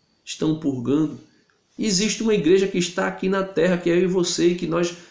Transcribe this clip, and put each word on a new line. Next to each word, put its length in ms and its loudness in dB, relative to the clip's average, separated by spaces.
estão 360 -4
purgando. 600 -2
E 80 -2
existe 360 0
uma 120 2
igreja 340 4
que 100 -4
está 300 -2
aqui 200 -4
na 160 0
terra, 340 0
que 120 -2
é 40 4
eu 100 4
e 40 2
você, 420 2
e 60 2
que 120 -4
nós 280 -2